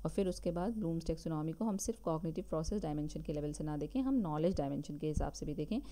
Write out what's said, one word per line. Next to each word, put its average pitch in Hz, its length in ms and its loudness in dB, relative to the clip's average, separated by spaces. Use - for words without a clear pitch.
और 175 60 0
फिर 190 180 2
उसके 180 240 0
बाद 180 220 0
ब्लूम्स 165 320 0
टैक्सोनॉमी 160 460 0
को 214 140 -2
हम 202 120 2
सिर्फ - 220 -2
कॉग्निटिव 165 500 -2
प्रोसेस 180 320 0
डायमेंशन 151 400 -2
के 156 120 -4
लेवल 147 200 0
से 156 100 -4
ना 151 140 0
देखें, 151 240 0
हम 269 120 4
नॉलेज 170 420 4
डायमेंशन 143 420 -2
के 156 100 -2
हिसाब 147 240 2
से - 140 -8
भी 151 80 -2
देखें, 156 280 0